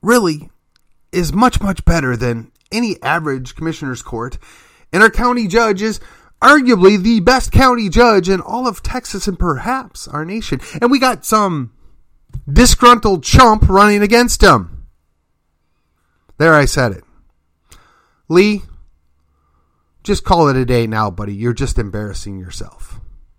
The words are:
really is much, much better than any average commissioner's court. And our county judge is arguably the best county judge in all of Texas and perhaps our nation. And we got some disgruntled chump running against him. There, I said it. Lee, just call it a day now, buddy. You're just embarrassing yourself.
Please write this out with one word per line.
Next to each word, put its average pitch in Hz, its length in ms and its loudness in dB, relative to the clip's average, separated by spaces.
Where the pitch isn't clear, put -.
really 185 480 -2
is 170 180 -2
much, 226 300 0
much 196 240 -6
better 139 320 0
than 117 340 -6
any 220 280 -4
average 139 540 -6
commissioner's 156 460 -8
court. 120 360 -12
And 185 100 2
our 220 100 4
county 240 360 -2
judge 208 340 -2
is 220 200 -6
arguably 226 600 4
the 220 200 0
best 247 320 0
county 247 340 4
judge 202 400 2
in 190 140 -2
all 247 260 -6
of 196 160 -8
Texas 208 460 -8
and 175 100 -10
perhaps 190 680 -6
our 151 160 -8
nation. 185 340 -8
And 240 100 2
we 269 80 2
got 254 240 -2
some 180 480 -2
disgruntled 226 760 4
chump 233 420 4
running 202 340 4
against 233 400 2
him. 123 460 2
There, 160 160 4
I 147 100 6
said 123 300 -2
it. 90 100 -16
Lee, 196 320 2
just - 220 -4
call 170 240 2
it 135 80 0
a 131 80 0
day 120 240 -2
now, 110 240 -4
buddy. 104 240 -10
You're 117 160 -4
just 131 260 -4
embarrassing 101 600 -8
yourself. - 640 -16